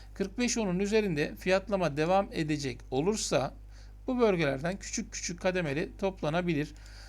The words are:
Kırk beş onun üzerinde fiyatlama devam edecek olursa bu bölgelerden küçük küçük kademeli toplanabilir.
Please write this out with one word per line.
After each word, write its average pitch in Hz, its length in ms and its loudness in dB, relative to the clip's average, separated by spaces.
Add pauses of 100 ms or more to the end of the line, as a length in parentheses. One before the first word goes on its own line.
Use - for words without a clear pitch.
(140)
Kırk 190 240 -4
beş 240 200 2
onun 185 200 2
üzerinde 196 560 2
fiyatlama 185 640 2
devam 185 360 4
edecek 147 480 -2 (100)
olursa 147 640 0 (520)
bu 254 140 2
bölgelerden 165 560 4
küçük - 360 -6
küçük - 280 -8
kademeli 180 580 0
toplanabilir. 165 760 0 (340)